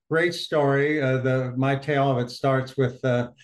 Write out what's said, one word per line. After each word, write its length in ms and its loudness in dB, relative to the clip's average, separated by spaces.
great 240 0
story. 640 0
Uh, 180 0
the, 380 -2
my 200 2
tale 340 0
of 80 0
it 120 -4
starts 460 -2
with 260 -2
the 300 0